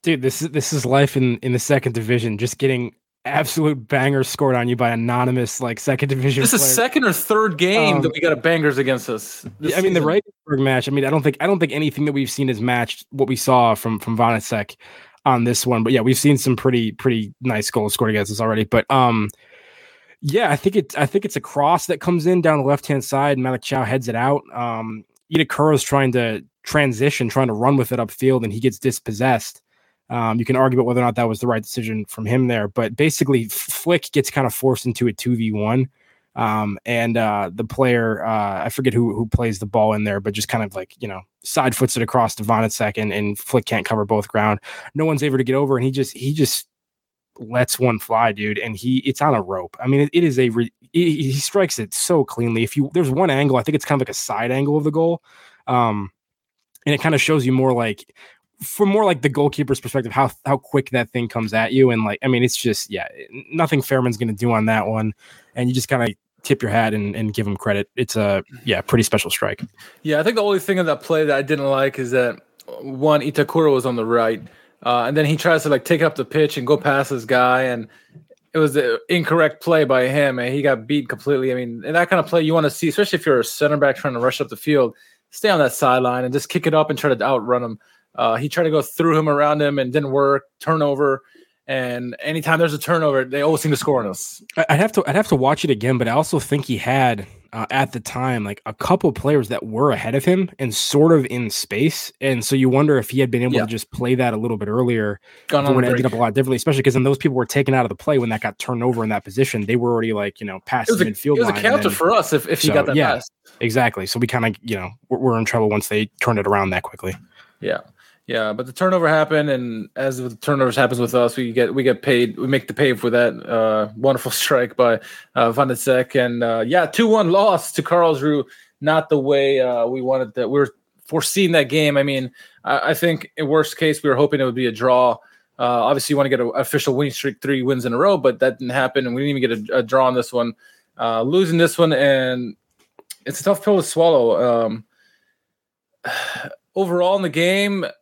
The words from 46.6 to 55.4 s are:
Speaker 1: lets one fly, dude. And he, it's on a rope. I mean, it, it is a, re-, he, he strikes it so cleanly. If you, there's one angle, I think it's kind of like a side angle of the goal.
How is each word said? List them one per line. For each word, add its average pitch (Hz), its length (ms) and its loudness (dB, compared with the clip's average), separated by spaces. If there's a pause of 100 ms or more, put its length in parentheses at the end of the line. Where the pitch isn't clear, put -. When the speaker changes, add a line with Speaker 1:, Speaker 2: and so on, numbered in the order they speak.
Speaker 1:
lets 123 400 -2
one 120 200 2
fly, 113 340 0
dude. 104 260 -4
And 113 180 -8
he, 127 220 -2
it's 135 240 -2
on 147 120 2
a 107 80 0
rope. 90 400 -8
I 127 40 -4
mean, 139 140 2
it, 147 120 2
it 175 120 4
is 131 140 0
a, 123 120 2
re-, 117 220 -2 (200)
he, 165 240 2
he 135 160 -2
strikes 170 460 -2
it 104 160 -8
so 156 300 0
cleanly. 117 380 -2
If 113 140 -4
you, 139 180 0
there's 160 160 2
one 160 200 2
angle, 135 260 2
I 117 60 2
think 156 120 -2
it's 143 100 -2
kind 143 160 0
of 131 60 -2
like - 60 -14
a - 60 -8
side 117 320 -4
angle 143 260 0
of 151 80 -2
the 151 60 0
goal. 165 320 -2 (440)